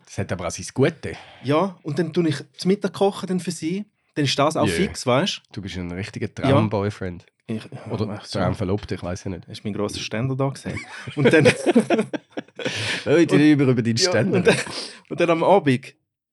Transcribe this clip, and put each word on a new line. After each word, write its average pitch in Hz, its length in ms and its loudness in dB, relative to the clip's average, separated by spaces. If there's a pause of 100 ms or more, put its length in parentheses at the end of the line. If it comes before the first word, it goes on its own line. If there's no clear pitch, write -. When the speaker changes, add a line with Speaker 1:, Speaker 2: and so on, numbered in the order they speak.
Speaker 1:
Das - 120 -20
hat 92 140 -4
aber 87 160 -4
auch 82 40 -6
sein 87 220 -10
Gute. 131 420 0 (280)
Speaker 2:
Ja, 165 400 0
und 151 160 -4
dann 165 120 -2
tue 175 180 0
ich 135 80 -2 (200)
zu - 100 -8
Mittag 196 260 0
kochen 196 340 0
dann 185 120 -2
für 175 120 -6
sie. 175 340 -6 (300)
Dann 151 100 0
ist 131 140 -2
das 156 180 0
auch - 80 2
Speaker 1:
Jö. 98 80 2
Speaker 2:
fix, - 320 -2
weißt 135 420 0
du? - 60 -20
Speaker 1:
Du 107 80 -10
bist 92 160 -10
ein 87 140 -6
richtiger 95 360 -8 (120)
Speaker 2:
Ja. 82 120 0
Speaker 1:
Traum-Boyfriend. 104 720 0 (200)
Speaker 2:
Ich, 110 160 -8 (300)
Speaker 1:
Oder 107 160 -4
Speaker 2:
ja, 104 160 -10
so. - 160 -6
Speaker 1:
Traumverlobter, 92 560 -2
ich - 80 -10
weiss 87 220 -6
ja 101 40 -8
nicht. 90 140 -8
Speaker 2:
Das - 160 -16
ist - 60 -14
mein 104 80 -6
grosser 101 260 -6
Ständer 131 360 -4
da 135 140 -2
gesehen. - 300 -8 (360)
Und 151 160 4
dann - 140 8
Speaker 1:
<laughs> - 1600 0
Hör 135 140 4
ich 170 100 6
dir 147 80 4
Speaker 2:
und 143 60 6
Speaker 1:
über, 147 240 6
über 123 160 4
deinen 113 160 0
Speaker 2:
ja, 180 120 2
Speaker 1:
Ständer. 101 280 2
Speaker 2:
und 92 100 2
dann, 175 80 6 (540)
und - 100 -4
dann 170 100 4
am 165 140 2
Abend 143 520 4 (380)